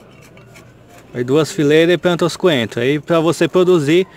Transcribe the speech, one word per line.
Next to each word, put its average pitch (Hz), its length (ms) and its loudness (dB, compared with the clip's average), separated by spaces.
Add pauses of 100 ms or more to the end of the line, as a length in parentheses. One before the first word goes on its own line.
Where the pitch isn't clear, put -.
(1120)
Aí 123 120 -6
duas 139 260 0
fileiras 156 420 2
e 170 60 0
planta 175 260 -2
os 160 120 -4
coentros. 123 460 -2
Aí 143 180 -2
pra 165 180 -2
você 165 300 0
produzir, 180 580 2 (100)